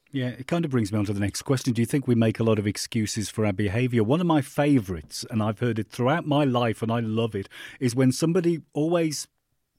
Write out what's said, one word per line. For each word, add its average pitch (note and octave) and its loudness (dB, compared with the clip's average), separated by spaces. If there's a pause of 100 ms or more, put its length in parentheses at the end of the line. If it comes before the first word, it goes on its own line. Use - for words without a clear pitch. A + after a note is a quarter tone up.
(120)
Yeah, B2+ -4
it B2+ -10
kind E3+ -2
of D3 -6
brings A#2 0
me G#2+ 0
on G2 0
to G#2+ -2
the G2+ -2
next G2+ -2
question. C3 0
Do A2+ 0
you A2+ 2
think C#3+ -2
we B2 4
make A2 2
a A#2 0
lot A2 4
of G2+ -2
excuses G#2+ -4
for A2 -2
our G#2 2
behavior? A2 0
One C#3 2
of F3 0
my D3+ 2
favorites, A#2 0
and A2 -2
I've G#2+ -2
heard A#2 0
it G2+ -8
throughout C#3 0
my D3 2
life, A#2+ 0
and A#2 0
I A#2+ 0
love A2 -2
it, G2 -6 (320)
is A#2+ 0
when C3 4
somebody E3+ 0 (140)
always D#3+ 0 (520)